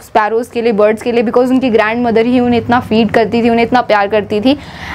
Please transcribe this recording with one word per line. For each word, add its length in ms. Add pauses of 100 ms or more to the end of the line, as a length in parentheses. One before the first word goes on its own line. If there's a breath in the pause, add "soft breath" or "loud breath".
sparrows 440
के 140
लिए, 100
birds 300
के 100
लिए, 120
because 260
उनकी 200
grandmother 560
ही 140
उन्हें 220
इतना 180
feed 320
करती 320
थी, 60
उन्हें 160
इतना 160
प्यार 260
करती 340
थी। 180 (360 loud breath)